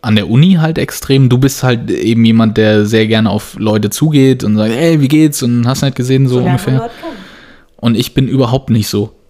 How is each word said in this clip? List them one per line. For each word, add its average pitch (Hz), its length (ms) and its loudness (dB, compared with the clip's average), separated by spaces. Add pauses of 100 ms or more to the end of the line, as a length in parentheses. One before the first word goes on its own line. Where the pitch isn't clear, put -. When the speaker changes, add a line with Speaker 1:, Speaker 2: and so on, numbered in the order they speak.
Speaker 1:
an 107 120 -2
der 104 140 0
Uni 165 320 4
halt 160 160 0
extrem. 135 540 0
Du 123 80 2
bist 135 240 0
halt 120 280 -2
eben 107 360 0
jemand, 113 320 2
der 107 260 2
sehr 110 220 0
gerne 110 240 0
auf 107 280 -6
Leute 107 300 0
zugeht 135 560 2
und 107 140 0
sagt, 110 140 0
„Ey, 156 280 0
wie 135 80 2
geht's?“ 156 340 2
und 120 240 0
„Hast 131 140 -2
nicht 135 160 -2
gesehen“, 131 320 0
so 123 60 0
Speaker 2:
So 123 100 0
lernt - 220 -2
man 131 80 0
Speaker 1:
ungefähr. - 140 -2
Speaker 2:
Leute - 120 -18
kennen. 311 160 -12 (680)
Speaker 1:
Und 117 120 0
ich 117 180 -4
bin 135 160 -2
überhaupt 131 400 -2
nicht 110 200 0
so. 104 260 -4 (160)